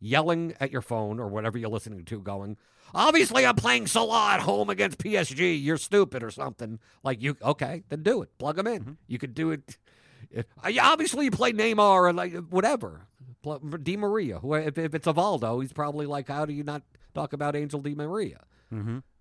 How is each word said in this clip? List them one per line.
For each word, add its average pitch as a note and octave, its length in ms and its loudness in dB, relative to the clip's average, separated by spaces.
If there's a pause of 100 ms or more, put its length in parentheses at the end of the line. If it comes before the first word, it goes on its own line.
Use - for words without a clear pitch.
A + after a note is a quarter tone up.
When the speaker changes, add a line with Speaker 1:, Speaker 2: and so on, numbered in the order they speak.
Speaker 1:
yelling D#3+ 600 0
at C3+ 100 -2
your C3 120 -6
phone A2 360 -4
or A#2 100 -6
whatever A2 300 -4
you're A2+ 120 -4
listening G#2+ 340 -8
to, G#2+ 160 -10
going, G2+ 360 -8 (380)
"Obviously C4+ 500 6
I'm A#3+ 120 4
playing A#3+ 320 2
Salah A3 460 4
at F#3 60 2
home G3+ 300 0
against G3 280 -2
P G#3 180 -2
S F3+ 120 2
G, E3+ 260 0
you're D3 220 0
stupid," G3 460 2
or A2+ 80 -8
something. A2+ 480 -10 (240)
Like, C3 200 -2
you, C#3 200 -2
okay, C3 460 -2
then D3+ 140 -8
do G3+ 200 2
it. - 160 -12
Plug D3+ 200 -4
'em G3+ 80 0
in. A3+ 160 -4
Speaker 2:
Mm-hmm. B2 100 -12 (140)
Speaker 1:
You A#2+ 120 -6
could B2+ 160 -10
do D#3+ 160 -2
it. D3+ 260 -8 (600)
Uh, - 320 -8
yeah, B3 200 4
obviously D4+ 380 4
you B3 40 2
play B3 220 2
Neymar G#3+ 260 2
or, F#3+ 340 8
like, F3 220 -2 (160)
whatever. A#2 560 0 (360)
Pl-, D3 180 -6
Di D3+ 360 -4
Maria. G3+ 440 -2
Who, C#3+ 140 -2
if, D3+ 220 -2
if D#3+ 180 -2
it's D#3 120 -4
Evaldo, D3 560 2
he's C3+ 100 -8
probably D3 340 -4
like, C#3+ 220 -6
"How D3 160 -4
do D3+ 80 -4
you D3 120 -6
not D3 180 -8 (320)
talk D3+ 180 -6
about D3 240 -2
Angel D3 240 -4
Di C#3+ 140 -6
Maria?" E3 460 -6 (320)
Speaker 2:
Mm-hmm. A2+ 260 -6 (220)